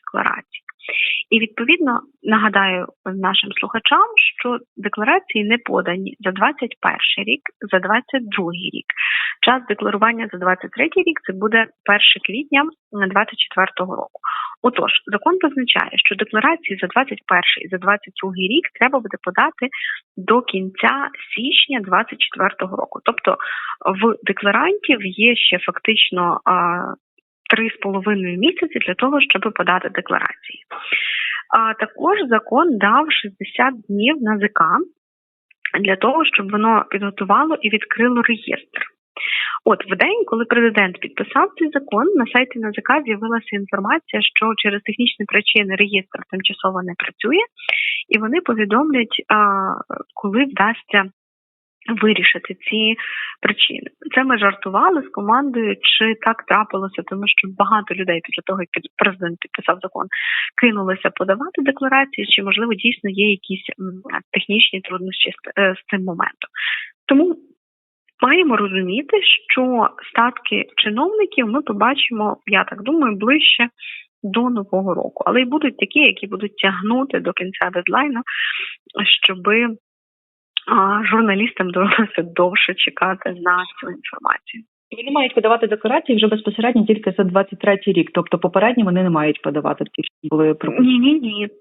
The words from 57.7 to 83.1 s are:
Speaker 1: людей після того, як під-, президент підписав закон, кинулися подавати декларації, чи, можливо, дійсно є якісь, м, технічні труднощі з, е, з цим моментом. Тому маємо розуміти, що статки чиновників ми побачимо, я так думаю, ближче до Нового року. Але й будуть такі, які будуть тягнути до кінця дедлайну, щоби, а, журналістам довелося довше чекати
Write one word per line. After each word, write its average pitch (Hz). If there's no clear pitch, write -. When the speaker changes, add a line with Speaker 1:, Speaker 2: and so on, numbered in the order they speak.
Speaker 1:
людей 180
після -
того, 190
як 170
під-, -
президент 185
підписав -
закон, -
кинулися 196
подавати 220
декларації, 269
чи, -
можливо, 202
дійсно 214
є 202
якісь, 190
м, 185
технічні 202
труднощі 185
з, -
е, 190
з -
цим 190
моментом. -
Тому 320
маємо 285
розуміти, 202
що 254
статки -
чиновників 339
ми 269
побачимо, 220
я 196
так -
думаю, 254
ближче 240
до 233
Нового 190
року. -
Але 220
й 262
будуть 269
такі, -
які 196
будуть 202
тягнути 196
до 175
кінця 180
дедлайну, 226
щоби, 208
а, 208
журналістам 208
довелося 190
довше 180
чекати 190